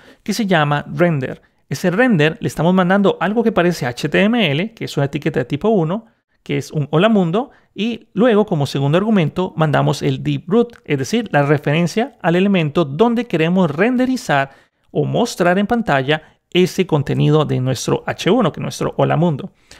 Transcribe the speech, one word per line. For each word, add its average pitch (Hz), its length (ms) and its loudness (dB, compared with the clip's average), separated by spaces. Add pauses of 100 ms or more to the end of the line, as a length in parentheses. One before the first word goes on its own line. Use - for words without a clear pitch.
(220)
que 214 100 -6
se 208 140 -2
llama 147 440 0
render. 156 520 -2 (260)
Ese 156 220 -2
render 170 500 2
le - 80 -4
estamos 165 240 0
mandando 185 480 2
algo 208 240 0
que 226 80 0
parece 170 320 0
H 127 240 -6
T 180 140 2
M 214 280 2
L, 165 220 -4
que - 140 -10
es - 100 -10
una 143 80 0
etiqueta 151 360 -4
de 131 40 -4
tipo - 240 -4
uno, 190 380 -2 (360)
que 147 140 -6
es 139 160 -6
un 143 180 -4
hola 185 200 2
mundo, 202 400 0 (240)
y 226 400 -6
luego 208 320 4
como 143 200 0
segundo 139 320 0
argumento 190 580 0
mandamos 143 460 0
el 139 200 -2
div 143 240 -4
root, 233 260 0 (140)
es 143 120 -2
decir, 208 320 -4
la 147 120 2
referencia 156 800 0
al 170 120 2
elemento 175 500 2
donde 226 420 0
queremos 170 440 2
renderizar 220 800 0 (400)
o 147 140 -2
mostrar 175 540 0
en 202 80 0
pantalla 151 560 0 (280)
ese 180 360 2
contenido 147 580 2
de 131 160 -2
nuestro 131 460 -2
H 131 240 -2
uno, 208 220 2
que - 60 -14
es - 40 -8
nuestro 147 340 -6
hola 135 200 0
mundo. 143 360 -2 (280)